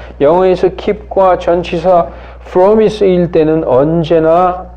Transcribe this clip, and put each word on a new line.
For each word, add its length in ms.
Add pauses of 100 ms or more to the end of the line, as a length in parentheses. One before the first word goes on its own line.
(200)
영어에서 560
keep과 640
전치사 680 (400)
from이 420
쓰일 440
때는 320
언제나 1000 (100)